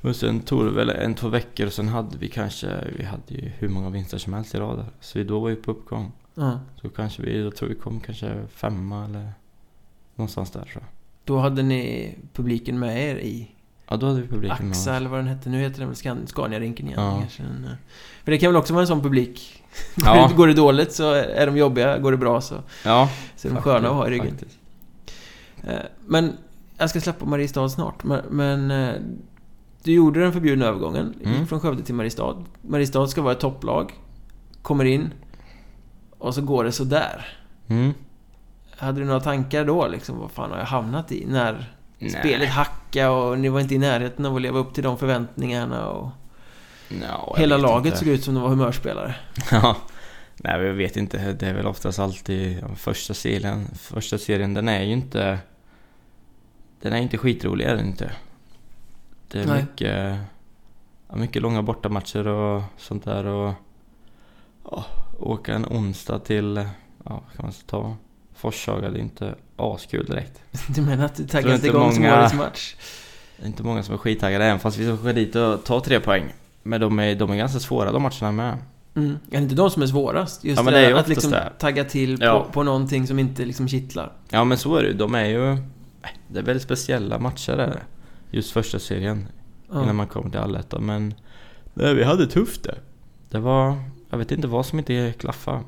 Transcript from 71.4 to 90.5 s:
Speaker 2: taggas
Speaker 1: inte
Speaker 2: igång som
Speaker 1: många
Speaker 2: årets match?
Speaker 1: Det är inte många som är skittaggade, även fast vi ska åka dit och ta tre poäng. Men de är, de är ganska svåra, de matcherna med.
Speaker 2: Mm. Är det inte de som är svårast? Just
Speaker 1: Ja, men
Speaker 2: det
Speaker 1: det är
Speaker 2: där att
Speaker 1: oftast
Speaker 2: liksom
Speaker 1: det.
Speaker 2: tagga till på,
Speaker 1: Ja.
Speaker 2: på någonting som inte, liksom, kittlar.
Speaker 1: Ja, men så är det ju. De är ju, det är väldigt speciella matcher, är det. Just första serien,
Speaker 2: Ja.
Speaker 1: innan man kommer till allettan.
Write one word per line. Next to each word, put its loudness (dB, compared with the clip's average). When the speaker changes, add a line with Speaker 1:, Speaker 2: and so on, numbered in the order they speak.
Speaker 2:
taggas 6
Speaker 1:
inte 2
Speaker 2:
igång 6
som 4
Speaker 1:
många 8
Speaker 2:
årets 8
match? -4
Speaker 1:
Det -18
är -8
inte -8
många -2
som -4
är -4
skittaggade, 2
även 4
fast -2
vi 0
ska 2
åka 0
dit 2
och 2
ta 2
tre 4
poäng. 2
Men -2
de 2
är, 2
de 0
är 0
ganska -2
svåra, 0
de 2
matcherna -2
med. -4
Speaker 2:
Mm. 0
Är -6
det -2
inte 0
de 6
som 0
är 4
svårast? 0
Just 0
Speaker 1:
Ja, 4
men 6
Speaker 2:
det 12
Speaker 1:
det 12
är 10
Speaker 2:
där 6
att 6
Speaker 1:
oftast 2
Speaker 2:
liksom 2
Speaker 1:
det. 0
Speaker 2:
tagga 2
till 0
på, 2
Speaker 1:
Ja. 6
Speaker 2:
på 2
någonting 2
som 0
inte, 2
liksom, -4
kittlar. -4
Speaker 1:
Ja, 4
men 4
så 0
är 4
det 4
ju. 0
De 0
är 2
ju, 2
det -6
är -4
väldigt 0
speciella -2
matcher, -4
är 0
det. -4
Just -2
första 0
serien, -4
Speaker 2:
Ja. 0
Speaker 1:
innan 2
man 0
kommer -6
till -4
allettan. -4